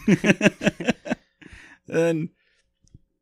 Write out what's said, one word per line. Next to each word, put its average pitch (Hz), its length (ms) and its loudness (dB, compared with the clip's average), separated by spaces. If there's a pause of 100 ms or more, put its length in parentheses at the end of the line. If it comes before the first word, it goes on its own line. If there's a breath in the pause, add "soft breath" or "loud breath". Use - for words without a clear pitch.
<laughs> 208 100 4 (1700 loud breath)
Then, 165 420 -2 (920)